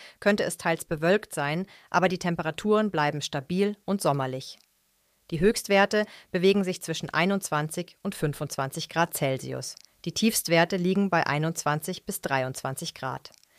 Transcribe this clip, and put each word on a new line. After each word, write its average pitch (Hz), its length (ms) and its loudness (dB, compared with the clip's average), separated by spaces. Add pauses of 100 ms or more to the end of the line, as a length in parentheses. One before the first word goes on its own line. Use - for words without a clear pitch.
(200)
könnte 208 240 2
es - 120 -4
teils 165 280 -2
bewölkt 170 500 0
sein, 156 320 -2 (240)
aber 180 180 4
die 175 100 -2
Temperaturen 190 720 0
bleiben 147 280 0
stabil 185 640 -2
und 196 160 -2
sommerlich. 135 580 -2 (760)
Die 151 80 0
Höchstwerte 202 640 4 (260)
bewegen 196 320 4
sich 180 180 -4
zwischen - 300 -6
einundzwanzig 170 920 -2
und 196 120 -6
fünfundzwanzig 143 760 -4
Grad 165 280 0
Celsius. 131 580 -4 (300)
Die 170 80 -4
Tiefstwerte 170 640 2
liegen 190 340 2
bei 165 160 2
einundzwanzig 151 760 -2
bis - 160 -6
dreiundzwanzig 131 760 -4
Grad. 131 380 -10 (260)